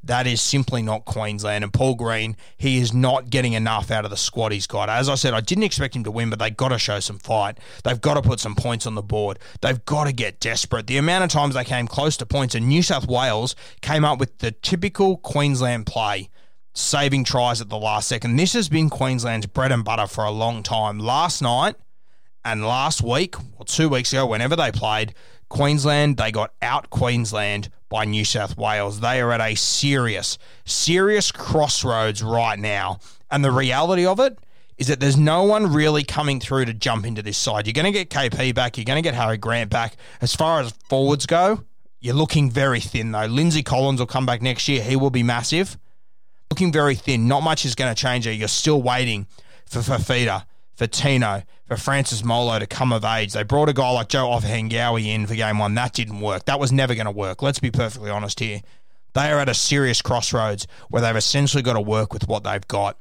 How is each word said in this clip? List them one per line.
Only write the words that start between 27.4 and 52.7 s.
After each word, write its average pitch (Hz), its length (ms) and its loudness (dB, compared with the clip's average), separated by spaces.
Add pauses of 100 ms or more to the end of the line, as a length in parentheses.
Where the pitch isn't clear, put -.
by 110 160 -2
New 107 200 0
South 104 320 -2
Wales. 104 420 -2
They 123 220 0
are 120 100 2
at 117 100 2
a 110 140 0
serious, 123 840 0 (280)
serious 190 680 2
crossroads 113 960 0
right 113 340 2
now. 98 400 -2 (320)
And 143 140 2
the 135 80 4
reality 139 520 2
of 190 140 2
it 254 180 4 (420)
is 127 100 -2
that 143 100 2
there's 139 200 4
no 156 260 6
one 208 280 4
really 151 300 4
coming 143 380 -2
through 131 240 0
to 113 100 -4
jump 110 320 -2
into 110 160 -4
this 104 160 -4
side. 107 300 -2
You're 113 60 -4
gonna 165 180 2
get 196 180 -2
K 135 200 0
P 127 200 -2
back. 123 260 0
You're 117 80 -6
gonna 139 180 0
get 160 120 0
Harry 113 220 0
Grant 113 340 -2
back. 117 260 -2 (240)
As 127 140 0
far 160 260 2
as 120 120 -4 (160)
forwards 139 380 2
go, 185 360 4 (380)
you're 120 140 -2
looking 147 360 4
very 127 300 2
thin, 113 320 -4
though. 107 140 0
Lindsay 151 360 2
Collins 131 380 2
will 123 60 0
come 135 200 0
back 120 160 0
next 127 240 -2
year. 135 160 2
He 123 140 0
will 135 140 4
be 123 120 2
massive. 123 560 0 (720)
Looking 175 220 2
very 143 240 4
thin. 117 320 2
Not 139 160 2
much 156 200 2
is 123 120 -2
gonna 127 180 0
change 123 300 0
there. 113 100 -2
You're 107 140 -4
still 151 340 2
waiting 123 460 0 (380)
for - 140 -4
Fifita, 117 640 0 (280)
for 117 140 0
Tino, 117 560 2 (220)
for 123 120 -4
Francis 135 440 0
Molo 117 360 2
to 101 80 -2
come 127 260 0